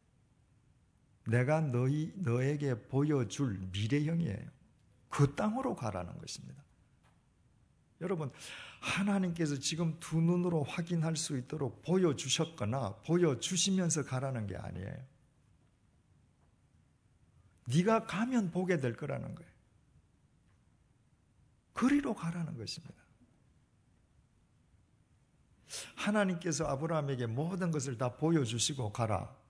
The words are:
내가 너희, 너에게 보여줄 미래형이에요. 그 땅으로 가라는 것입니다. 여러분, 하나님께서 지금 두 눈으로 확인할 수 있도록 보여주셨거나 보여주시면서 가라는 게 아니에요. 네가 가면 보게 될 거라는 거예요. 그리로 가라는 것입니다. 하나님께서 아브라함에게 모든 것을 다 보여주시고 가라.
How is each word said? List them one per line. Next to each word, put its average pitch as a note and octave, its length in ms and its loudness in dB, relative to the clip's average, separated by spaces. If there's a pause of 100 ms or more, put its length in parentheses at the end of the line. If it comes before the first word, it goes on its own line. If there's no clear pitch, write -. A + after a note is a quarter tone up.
(1300)
내가 B2 340 4
너희, C#3 540 2
너에게 C3+ 720 0
보여줄 C3 720 0 (120)
미래형이에요. C#3+ 880 0 (500)
그 C#3 260 4
땅으로 A3+ 400 0
가라는 F2+ 420 -6
것입니다. - 460 -14 (1400)
여러분, D#3+ 300 -4 (480)
하나님께서 F3 800 0
지금 E3 400 -2
두 D#3+ 220 0
눈으로 E3+ 420 4
확인할 E3 540 -2
수 C#3+ 200 -2
있도록 B2+ 440 -4
보여주셨거나 C#3 1200 0
보여주시면서 E3+ 1000 2
가라는 B2+ 420 -4
게 F#2+ 80 -6
아니에요. - 520 -10 (2500)
네가 F3+ 400 2
가면 A3 460 0
보게 F3+ 260 0
될 B2+ 180 -2
거라는 C#3 400 -8
거예요. - 160 -18 (2250)
그리로 C#4 420 6
가라는 E3+ 420 -4
것입니다. - 380 -10 (3000)
하나님께서 F#3 720 0
아브라함에게 C#3 640 0
모든 E3+ 440 -2
것을 C3+ 260 -2
다 B2 180 -2
보여주시고 C3 760 2
가라. G#2+ 440 -2 (140)